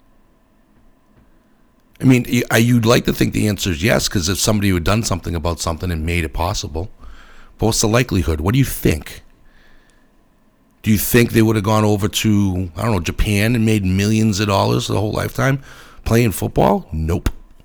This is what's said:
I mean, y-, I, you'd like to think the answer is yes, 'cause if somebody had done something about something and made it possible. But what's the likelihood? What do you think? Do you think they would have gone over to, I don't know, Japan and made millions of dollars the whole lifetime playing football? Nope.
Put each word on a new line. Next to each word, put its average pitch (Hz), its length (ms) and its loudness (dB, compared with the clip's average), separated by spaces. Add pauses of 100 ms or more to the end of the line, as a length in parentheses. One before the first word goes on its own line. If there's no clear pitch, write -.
(2000)
I - 60 -4
mean, 127 260 4
y-, 123 200 0
I, - 80 2
you'd 120 260 4
like 120 220 2
to 131 60 0
think 120 200 -2
the 107 160 0
answer 98 220 -2
is 78 120 -4
yes, 131 260 2
'cause 85 200 -2
if 92 100 -2
somebody 104 320 0
had 87 140 0
done 104 180 0
something 87 320 -4
about 82 260 -4
something 85 300 -4
and 80 140 -4
made 85 200 -2
it 76 100 -8
possible. 85 560 -6 (680)
But 107 100 0
what's 107 140 0
the 113 80 2
likelihood? 98 520 0
What 87 120 0
do 135 60 2
you 131 80 4
think? - 560 -4 (1600)
Do 107 80 0
you 107 80 4
think 120 320 2
they 113 120 4
would 110 120 2
have 107 100 -2
gone 107 200 2
over 104 240 2
to, 98 680 0
I - 60 -6
don't 113 100 -2
know, 98 60 0
Japan 104 560 0
and 113 100 0
made 110 200 2
millions 101 560 2
of 107 80 0
dollars 107 400 0
the 107 100 -2
whole 104 140 -2
lifetime 127 500 -2 (420)
playing 117 280 2
football? 139 580 0
Nope. 80 400 -2 (340)